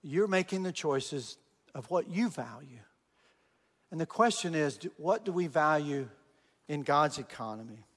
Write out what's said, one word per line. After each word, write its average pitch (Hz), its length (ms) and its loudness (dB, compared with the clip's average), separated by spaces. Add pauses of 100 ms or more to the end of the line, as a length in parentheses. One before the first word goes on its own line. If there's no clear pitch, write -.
You're 175 260 0
making 190 360 0
the 180 80 -2
choices 139 680 -2 (380)
of 123 160 -8
what 170 160 2
you 202 220 0
value." 120 520 -12 (1080)
And 160 100 -4
the 160 60 0
question 208 480 2
is, 147 220 2
do, - 200 -8
what 190 260 0
do 196 80 -4
we 180 140 0
value 147 640 2 (580)
in 147 140 -4
God's 143 380 4
economy? 110 680 -10 (120)